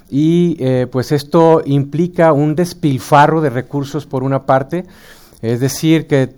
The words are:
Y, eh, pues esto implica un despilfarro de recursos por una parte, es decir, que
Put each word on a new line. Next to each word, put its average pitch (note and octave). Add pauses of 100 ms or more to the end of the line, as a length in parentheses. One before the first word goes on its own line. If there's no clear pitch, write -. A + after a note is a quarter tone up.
Y, E3+
eh, B2+
pues B2+
esto D#3+
implica D#3
un D3+
despilfarro D3+
de D3+
recursos C#3
por C3
una C3+
parte, C#3 (560)
es A#2
decir, D#3
que C3